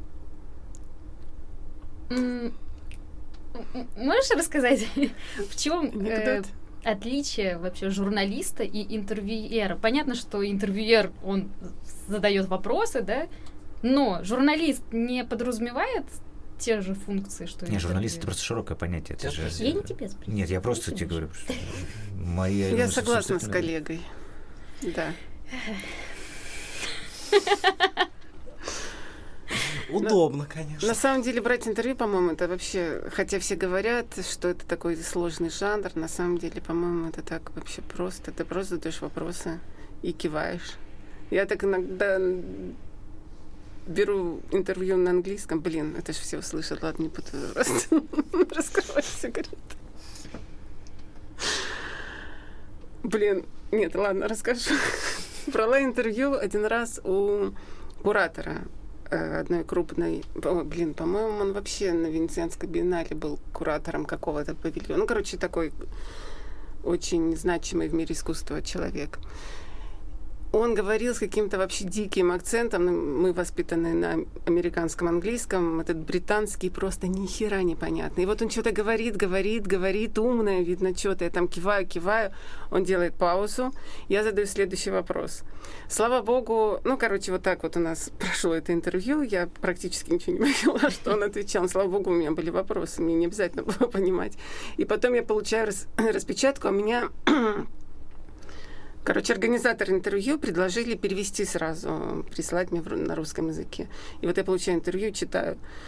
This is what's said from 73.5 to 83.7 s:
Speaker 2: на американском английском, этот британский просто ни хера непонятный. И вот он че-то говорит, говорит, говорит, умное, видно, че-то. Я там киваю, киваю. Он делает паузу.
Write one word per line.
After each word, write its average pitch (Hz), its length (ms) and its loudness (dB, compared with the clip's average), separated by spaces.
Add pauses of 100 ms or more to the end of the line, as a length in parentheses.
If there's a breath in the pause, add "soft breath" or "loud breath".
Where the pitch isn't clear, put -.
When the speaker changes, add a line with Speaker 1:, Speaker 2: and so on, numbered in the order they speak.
Speaker 2:
на 170 320 2 (220)
американском 175 640 2
английском, 175 720 2
этот 160 180 0
британский 185 720 0
просто 190 360 -2
ни 185 200 0
хера 196 360 0
непонятный. 165 600 0
И 185 40 4
вот 214 140 2
он 220 80 2
че-то 226 240 2
говорит, 220 420 2
говорит, 202 520 2
говорит, 196 520 2
умное, 214 440 4
видно, 180 320 2
че-то. 190 320 0
Я 170 40 0
там 180 180 4
киваю, 196 380 2
киваю. 196 460 2 (380 loud breath)
Он 190 120 4
делает 175 320 4
паузу. 202 600 2 (340 loud breath)